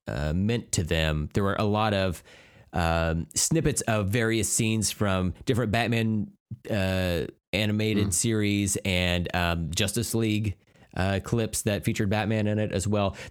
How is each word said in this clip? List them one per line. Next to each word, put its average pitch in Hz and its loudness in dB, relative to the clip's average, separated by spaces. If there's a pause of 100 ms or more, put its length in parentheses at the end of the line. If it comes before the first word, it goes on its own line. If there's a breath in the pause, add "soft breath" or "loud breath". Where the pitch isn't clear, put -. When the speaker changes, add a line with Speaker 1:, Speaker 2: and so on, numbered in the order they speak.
Speaker 1:
uh, 73 -2
meant 107 -2
to 90 0
them. 78 0
There 101 0
were 98 0
a 107 2
lot 107 0
of, 95 -2 (520 loud breath)
um, 82 0
snippets 156 0
of 107 0
various 113 0
scenes 110 0
from 92 0 (140)
different 113 0
Batman, 113 0 (400)
uh, 92 0 (320)
animated 107 2
Speaker 2:
Mm. 92 -2
Speaker 1:
series 101 0
and, 90 2
um, 85 0
Justice 107 -2
League, 107 0 (400 soft breath)
uh, 95 2
clips 113 -2
that 101 0
featured 110 0
Batman 107 0
in 104 2
it 107 0
as 95 0
well. 101 2 (140 loud breath)